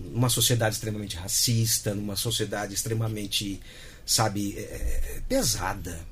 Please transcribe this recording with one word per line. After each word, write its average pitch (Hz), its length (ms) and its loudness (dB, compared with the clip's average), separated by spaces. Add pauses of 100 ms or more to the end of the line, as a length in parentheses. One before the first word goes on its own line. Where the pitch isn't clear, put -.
(140)
numa 123 160 4
sociedade 117 460 4
extremamente 104 420 -6
racista, 113 760 2
numa 101 220 -4
sociedade 104 580 -2
extremamente, 107 840 -2 (460)
sabe, 101 520 2
é, - 40 -8
é, - 640 0
pesada. 95 720 0 (120)